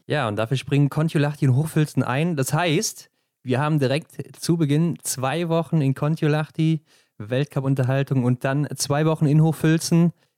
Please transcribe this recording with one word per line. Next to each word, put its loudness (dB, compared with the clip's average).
Ja, -2
und -4
dafür -2
springen 0
Kontiolahti -2
und 4
Hochfilzen 0
ein. -2
Das -2
heißt, -2
wir 0
haben 0
direkt -2
zu -2
Beginn 0
zwei -4
Wochen 0
in 2
Kontiolahti 0
Weltcup-Unterhaltung -2
und 0
dann 0
zwei 0
Wochen 2
in 6
Hochfilzen. 2